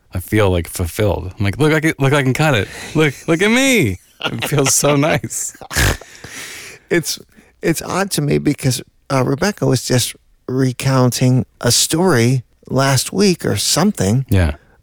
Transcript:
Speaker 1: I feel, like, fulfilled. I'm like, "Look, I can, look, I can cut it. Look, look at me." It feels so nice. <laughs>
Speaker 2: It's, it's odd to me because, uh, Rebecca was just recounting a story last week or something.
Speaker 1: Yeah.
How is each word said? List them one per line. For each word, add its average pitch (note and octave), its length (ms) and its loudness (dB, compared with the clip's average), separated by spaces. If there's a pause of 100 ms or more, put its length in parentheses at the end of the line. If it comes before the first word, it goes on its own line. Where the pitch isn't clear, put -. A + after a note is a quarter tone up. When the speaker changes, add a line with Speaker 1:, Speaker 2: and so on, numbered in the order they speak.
(120)
Speaker 1:
I F#2+ 80 -6
feel, G#2+ 300 2
like, F2 180 0
fulfilled. F2+ 680 -4
I'm G2+ 80 -4
like, G2 140 -2
"Look, D3+ 140 2
I D#3 80 2
can, D#3 180 0
look, C3+ 140 2
I C#3+ 100 2
can B2+ 120 2
cut D3+ 200 2
it. G2 140 0 (260)
Look, D#3 200 2 (120)
look E3 160 0
at G#3+ 80 2
me." A#3 480 2 (220)
It - 240 -8
feels C#3 300 0
so D3 200 2
nice. C#3+ 600 -2 (140)
<laughs> - 1200 -6
Speaker 2:
It's, - 280 -2 (420)
it's E3+ 220 -2
odd F#3+ 300 -2
to D3+ 100 -2
me D3 160 0
because, C#3+ 420 -2 (300)
uh, C3+ 160 2
Rebecca C#3+ 400 -2
was C3+ 200 0
just B2 280 0 (320)
recounting B2+ 1000 2 (160)
a - 100 0
story C3+ 760 2 (260)
last C3 420 0
week F#3+ 320 2
or G#2+ 120 0
something. C3 720 0
Speaker 1:
Yeah. E2+ 260 2 (260)